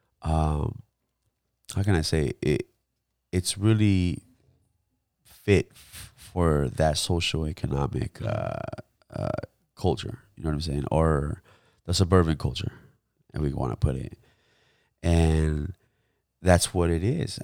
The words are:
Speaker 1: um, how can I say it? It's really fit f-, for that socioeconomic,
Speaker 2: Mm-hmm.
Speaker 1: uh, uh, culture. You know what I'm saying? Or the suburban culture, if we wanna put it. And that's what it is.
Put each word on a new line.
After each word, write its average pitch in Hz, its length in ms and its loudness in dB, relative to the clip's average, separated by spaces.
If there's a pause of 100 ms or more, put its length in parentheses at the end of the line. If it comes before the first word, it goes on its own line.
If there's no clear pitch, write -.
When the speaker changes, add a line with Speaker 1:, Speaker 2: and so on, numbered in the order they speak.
(240)
Speaker 1:
um, 78 580 -2 (920)
how 98 80 -2
can 98 120 2
I 80 60 4
say 76 300 0 (100)
it? - 260 0 (640)
It's 90 280 -2
really 101 640 2 (1000)
fit - 480 2
f-, - 440 -20
for 78 540 0
that 76 260 2
socioeconomic, 78 1200 -2
Speaker 2:
Mm-hmm. - 140 -8
Speaker 1:
uh, 50 920 -8
uh, 50 80 -4 (460)
culture. - 420 -2 (180)
You - 80 -18
know 80 60 -2
what 76 60 -2
I'm 73 60 -4
saying? 73 300 -4
Or 76 520 2 (420)
the 87 80 -2
suburban 85 440 4
culture, - 340 -4 (640)
if - 60 -4
we 71 120 -2
wanna 65 220 -4
put - 220 0
it. - 200 -10 (880)
And 80 680 2 (680)
that's 87 320 4
what 85 160 2
it 82 140 0
is. 139 400 -4